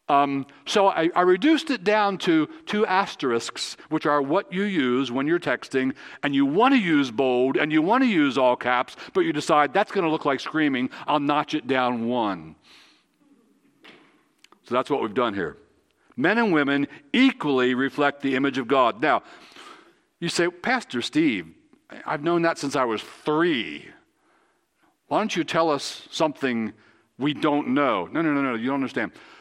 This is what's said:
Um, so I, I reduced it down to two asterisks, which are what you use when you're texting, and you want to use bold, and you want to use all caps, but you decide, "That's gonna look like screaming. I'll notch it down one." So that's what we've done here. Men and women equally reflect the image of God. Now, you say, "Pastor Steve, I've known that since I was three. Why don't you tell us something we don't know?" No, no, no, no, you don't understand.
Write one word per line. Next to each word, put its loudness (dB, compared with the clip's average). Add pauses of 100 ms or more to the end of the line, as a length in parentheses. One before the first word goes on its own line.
Um, 2 (180)
so 4
I, 2
I 2
reduced 2
it -6
down 0
to 2 (160)
two -2
asterisks, -2 (140)
which -2
are 2
what -2
you -2
use 0
when -2
you're 2
texting, -2 (280)
and -2
you 4
want 4
to 6
use 2
bold, 2
and -2
you 4
want 2
to 4
use 2
all 4
caps, -2 (160)
but 2
you 0
decide, 2
"That's 0
gonna 0
look -2
like 0
screaming. -2 (180)
I'll 2
notch 0
it -6
down 0
one." -4 (2000)
So -6
that's -2
what 0
we've -4
done 0
here. -6 (580)
Men 0
and 2
women 0 (240)
equally 2
reflect 0
the 0
image 0
of -4
God. 2
Now, 2 (1000)
you -4
say, 0
"Pastor -4
Steve, 0 (580)
I've -6
known 0
that 0
since -4
I 2
was -2
three. -4 (1200)
Why -2
don't -2
you -2
tell 0
us -6
something -2 (460)
we -2
don't 0
know?" 0
No, -4
no, 0
no, 0
no, -2
you -4
don't -2
understand. -4 (280)